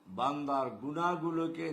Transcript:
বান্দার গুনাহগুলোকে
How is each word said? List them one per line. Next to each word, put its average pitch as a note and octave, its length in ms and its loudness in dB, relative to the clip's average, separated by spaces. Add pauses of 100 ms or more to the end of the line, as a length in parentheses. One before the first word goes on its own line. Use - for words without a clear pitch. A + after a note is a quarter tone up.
বান্দার C3+ 640 2
গুনাহগুলোকে E3 1040 0